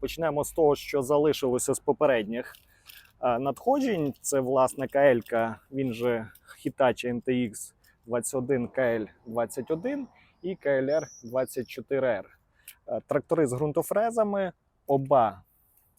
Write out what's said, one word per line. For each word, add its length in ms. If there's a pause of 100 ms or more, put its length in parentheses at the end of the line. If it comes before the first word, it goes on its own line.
почнемо 440
з 80
того, 240
що 260
залишилося 720
з 60
попередніх, 720 (680)
е, 160
надходжень. 840
Це, 200
власне, 480
К 240
Л-ка, 480 (120)
він 200
же 380 (360)
Hitachi 420
М 120
Т 280
Х 260 (320)
двадцять 280
один, 340
К 280
Л 100 (200)
двадцять 440
один 380 (340)
і 140
К 140
Л 180
Р 180 (180)
двадцять 440
чотири 400
Р. 300 (500)
Е, 120
трактори 460
з 60
ґрунтофрезами, 1000 (340)
оба 560 (560)